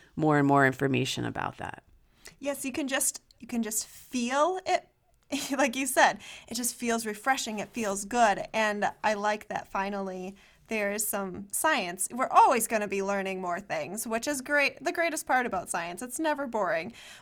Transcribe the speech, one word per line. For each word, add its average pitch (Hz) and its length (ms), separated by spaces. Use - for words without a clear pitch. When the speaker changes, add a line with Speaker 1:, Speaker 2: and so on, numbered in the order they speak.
Speaker 1:
more 156 220
and 143 100
more 139 180
information 131 600
about 101 320
that. - 260
Speaker 2:
Yes, 277 260
you 269 60
can 294 160
just, 277 340
you - 80
can 233 160
just 214 240
feel 285 800
it. - 220
<laughs> 277 260
Like 269 180
you 269 120
said, 269 320
it - 60
just 240 220
feels 233 300
refreshing. 220 540
It 196 140
feels 202 320
good. 220 380
And 208 360
I 214 120
like 208 320
that - 200
finally 196 680
there 208 240
is 208 160
some 202 440
science. 208 600
We're 247 180
always 311 380
gonna 208 200
be 196 140
learning 190 400
more 175 180
things, 170 460
which 226 220
is 285 140
great. 277 420
The 330 80
greatest 339 340
part 254 200
about 180 240
science, 175 320
it's 247 180
never 294 280
boring. 190 460